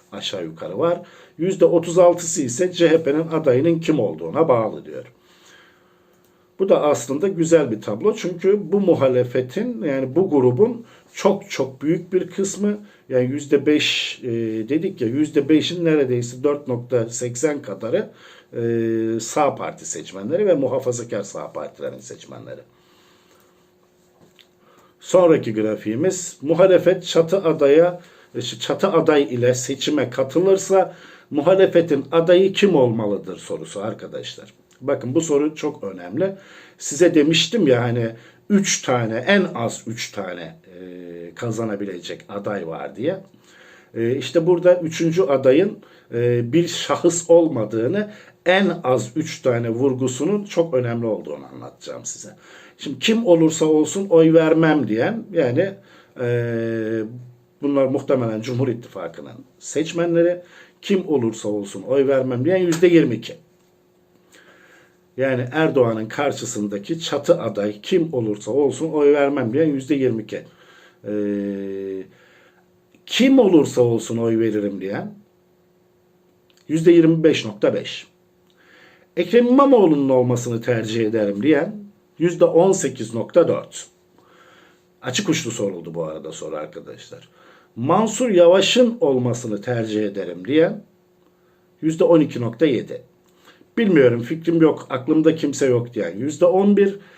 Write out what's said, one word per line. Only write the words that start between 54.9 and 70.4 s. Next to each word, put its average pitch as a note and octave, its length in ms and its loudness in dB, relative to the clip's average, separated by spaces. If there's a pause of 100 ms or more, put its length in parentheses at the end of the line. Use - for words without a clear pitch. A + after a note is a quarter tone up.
yani, D#3+ 400 0 (480)
e, A#2+ 60 -4 (1300)
bunlar C#3 240 0
muhtemelen B2 560 -2
Cumhur B2 260 -4
İttifakı'nın - 800 -10 (140)
seçmenleri, E3+ 840 0 (400)
kim F#3 260 -2
olursa A2+ 420 -2
olsun G#2 320 -8
oy C3 260 0
vermem B2+ 380 0
diyen F#3 120 2
yüzde F3 300 2
yirmi C#3+ 280 6
iki. - 180 -10 (1800)
Yani B2+ 340 -2
Erdoğan'ın C3 540 2
karşısındaki A2+ 960 -6
çatı E3+ 420 0
aday G#2 400 -6
kim E3 320 -2
olursa G#2+ 380 -4
olsun C#3+ 400 0
oy D3 220 4
vermem C#3 400 0
diyen D#3 120 2
yüzde C#3 300 -2
yirmi A#2 280 0
iki. - 180 -10 (640)